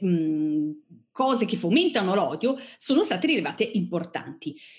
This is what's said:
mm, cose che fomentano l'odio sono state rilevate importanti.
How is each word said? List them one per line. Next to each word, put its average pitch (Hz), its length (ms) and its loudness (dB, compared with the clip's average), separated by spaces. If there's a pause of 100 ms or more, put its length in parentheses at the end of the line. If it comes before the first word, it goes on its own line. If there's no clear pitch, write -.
mm, 156 640 2 (440)
cose 254 320 2
che 226 100 -2
fomentano 208 560 2
l'odio 202 440 0 (200)
sono 294 280 2
state 190 240 0
rilevate 165 340 0 (120)
importanti. 175 840 -4 (180)